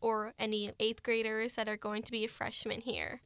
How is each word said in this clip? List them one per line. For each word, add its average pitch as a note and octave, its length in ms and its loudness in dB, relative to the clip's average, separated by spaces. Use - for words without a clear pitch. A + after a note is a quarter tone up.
or A3 360 2
any G#3+ 400 0
eighth A3+ 240 2
graders A3 520 2
that A3 120 0
are G#3 120 -2
going G#3+ 240 -2
to - 100 -6
be A3 140 0
a - 20 -8
freshman - 540 -2
here? - 440 -2